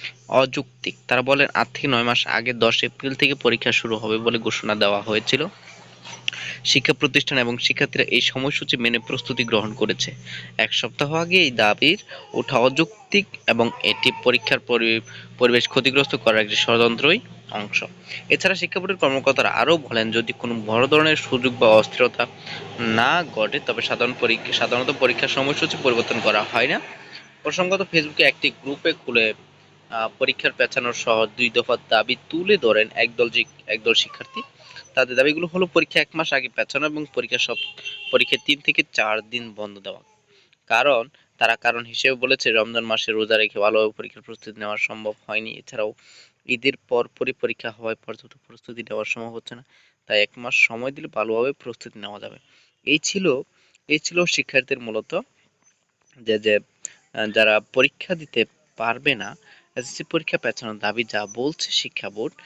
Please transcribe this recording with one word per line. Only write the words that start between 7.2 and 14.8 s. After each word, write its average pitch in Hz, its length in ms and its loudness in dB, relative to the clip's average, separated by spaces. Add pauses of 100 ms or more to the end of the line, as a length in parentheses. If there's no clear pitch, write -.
এবং 120 200 0
শিক্ষার্থীরা 135 460 0
এই - 180 2
সময়সূচি 139 560 -2
মেনে 117 220 0
প্রস্তুতি 127 440 -4
গ্রহণ 107 300 0
করেছে। - 380 -2 (460)
এক 110 160 0
সপ্তাহ 143 400 -2
আগে 170 280 2
এই 147 100 2
দাবির 117 460 4 (360)
ওঠা 123 260 0
অযৌক্তিক 143 680 2 (220)
এবং 117 240 2 (120)
এটি 107 280 2 (120)
পরীক্ষার 123 360 2
পরি-, 113 420 0 (360)